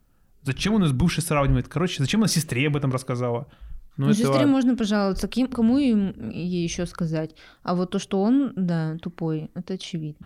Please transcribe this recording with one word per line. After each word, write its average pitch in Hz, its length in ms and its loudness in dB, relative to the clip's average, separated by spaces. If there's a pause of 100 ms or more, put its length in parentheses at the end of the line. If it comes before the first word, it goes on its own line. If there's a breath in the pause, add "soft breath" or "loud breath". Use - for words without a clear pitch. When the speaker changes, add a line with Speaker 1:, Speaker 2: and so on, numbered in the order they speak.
(440)
Speaker 1:
Зачем 160 300 -2
он 214 80 4
ее 165 80 4
с 135 40 2
бывшей 156 280 0
сравнивает? 139 460 2
Короче, 175 360 -2
зачем 208 180 2
она 196 60 4
сестре 143 400 0
об 147 80 0
этом 135 160 0
рассказала? 123 560 -4 (500 soft breath)
Ну, 139 80 0
Speaker 2:
Ну, 143 60 6
Speaker 1:
это 202 60 4
Speaker 2:
сестре 240 220 2
Speaker 1:
ладно. 285 120 4
Speaker 2:
можно 262 240 4
пожаловаться, 202 520 0
кем, 247 200 -2
кому 240 300 2
им, 214 540 0
ей 175 320 -2
еще 170 240 -4
сказать? 160 480 -4 (260 loud breath)
А 180 140 -2
вот 180 160 -2
то, 196 80 -2
что 190 220 -2
он, 254 340 2
да, 165 420 -2
тупой, 160 560 -6
это 180 220 -8
очевидно. 156 500 -10